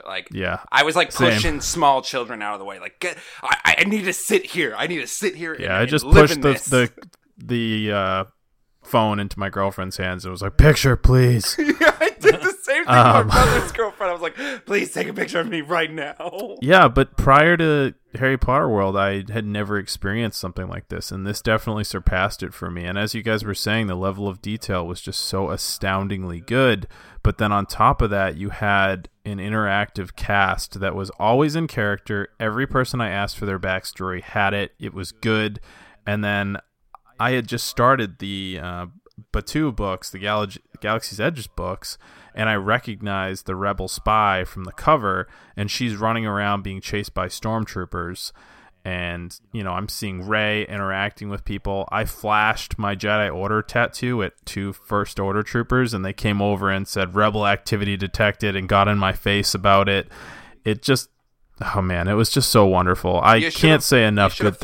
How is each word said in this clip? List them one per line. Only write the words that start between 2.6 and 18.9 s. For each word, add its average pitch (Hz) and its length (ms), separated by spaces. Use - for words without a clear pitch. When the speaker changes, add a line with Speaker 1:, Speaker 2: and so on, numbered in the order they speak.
Speaker 1:
way. 98 160
Like, 95 180
"Get, 180 180
I, - 340
I 175 60
need 202 220
to 180 60
sit 190 320
here. 135 320
I 131 120
need 170 140
to 117 40
sit - 300
here 165 180
and, 110 80
Speaker 2:
Yeah, 92 160
I 107 40
Speaker 1:
and 123 80
Speaker 2:
just 143 140
Speaker 1:
live 151 280
in 147 100
Speaker 2:
pushed 139 280
the, 127 100
Speaker 1:
this." 120 100
Speaker 2:
the, 110 480
the, 104 60
uh, 95 320
phone 107 360
into 101 200
my 98 120
girlfriend's 95 460
hands 92 280
and 92 80
was 90 100
like, 98 140
"Picture, 135 400
please." 123 600
Speaker 1:
<laughs> 294 220
Yeah, 320 200
I 330 100
did 370 200
the 370 220
same 320 220
thing 123 100
Speaker 2:
Um, 117 320
Speaker 1:
with 104 80
my - 100
brother's - 280
girlfriend. 208 380
I - 20
was 170 100
like, 165 140
"Please 190 280
take - 160
a - 40
picture - 280
of - 80
me 170 120
right 156 320
now." 160 680
Speaker 2:
Yeah, 170 260
but 131 280
prior 151 400
to 151 380
Harry 131 240
Potter 139 300
World, 98 280